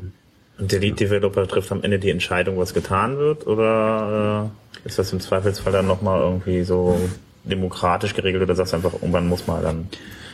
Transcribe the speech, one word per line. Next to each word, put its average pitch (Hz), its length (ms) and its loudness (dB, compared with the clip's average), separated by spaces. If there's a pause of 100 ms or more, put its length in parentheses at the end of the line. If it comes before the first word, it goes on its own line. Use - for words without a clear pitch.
(580)
Und 98 140 -4
der 98 80 2
Lead-Developer 101 680 0
trifft - 260 -2
am 95 100 -4
Ende 101 160 2
die 98 120 0
Entscheidung, 90 460 0
was 90 160 0
getan 101 440 0
wird, 151 300 0
oder, 107 1000 2 (360)
äh, - 20 -10
ist - 100 -8
das 95 140 2
im 92 80 -2
Zweifelsfall 95 540 0
dann 95 140 4
nochmal 92 340 2
irgendwie 90 420 0
so 90 340 2 (460)
demokratisch 92 720 0
geregelt, 92 300 0
oder 90 120 2
sagst 90 160 0
du 85 60 0
einfach, 85 160 0
irgendwann 87 340 0
muss 87 200 0
mal 82 140 0
dann 82 260 -2 (460)